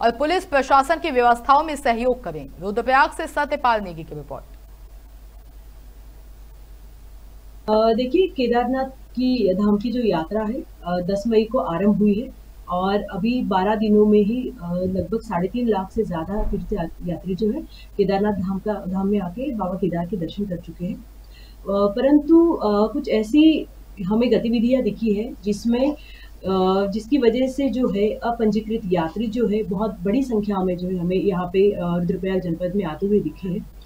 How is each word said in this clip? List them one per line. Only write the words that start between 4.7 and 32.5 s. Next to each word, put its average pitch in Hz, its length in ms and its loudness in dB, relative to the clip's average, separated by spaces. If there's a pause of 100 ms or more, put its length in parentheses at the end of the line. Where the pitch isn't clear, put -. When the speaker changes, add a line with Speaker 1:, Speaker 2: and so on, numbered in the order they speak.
Speaker 2:
अ, 220 260 4
देखिए, 262 320 2
केदारनाथ 254 580 0
की 247 680 0
धाम 208 220 4
की 220 140 -2
जो 247 120 -2
यात्रा 202 400 0
है, 226 180 -4 (260)
अ, 180 140 -2
दस 196 260 -2
मई 220 180 4
को 214 140 -2
आरंभ 175 400 2
हुई 208 160 4
है 233 140 -2 (400)
और 190 340 0
अभी 226 400 -2
बारह 190 320 0
दिनों 208 320 4
में 208 160 6
ही, 240 300 -2 (100)
अ, 175 120 -4
लगभग 185 460 -2
साढ़े 185 280 -4
तीन 240 200 -2
लाख 190 240 -2
से 220 100 -2
ज़्यादा 170 400 -4
तीर्थ 175 300 -2
या-, 170 360 -6
यात्री 175 260 -6
जो 214 160 0
है 294 100 -4 (360)
केदारनाथ 196 360 2
धाम 185 260 -4
का, 214 140 -4
धाम 196 360 -4
में 208 120 2
आके 240 340 -6
बाबा 190 200 -4
केदार 170 320 -2
के 214 100 -6
दर्शन 170 280 -6
कर 175 120 -6
चुके 165 280 -12
हैं। 208 100 -6
अ, - 100 -14 (640)
परंतु, 285 840 4
अ, 208 400 2
कुछ - 160 -4
ऐसी 277 580 4 (400)
हमें 220 260 2
गतिविधियां 233 500 2
दिखी 208 320 0
है 240 200 -4 (100)
जिसमें, 233 460 0
अ, 190 1000 -2
जिसकी 220 280 -2
वजह 247 280 4
से 269 220 -2
जो 247 200 0
है 196 200 2
अपंजीकृत 220 760 0
यात्री 180 420 -2
जो 220 220 0
है 214 140 0
बहुत 202 400 -4
बड़ी 208 200 0
संख्या 202 420 -2
में 180 120 0
जो 180 120 -6
है 185 100 -2
हमें 175 180 0
यहाँ 180 300 0
पे, 196 260 4
अ, 175 240 -2
रुद्रप्रयाग 180 440 -2
जनपद 175 360 -4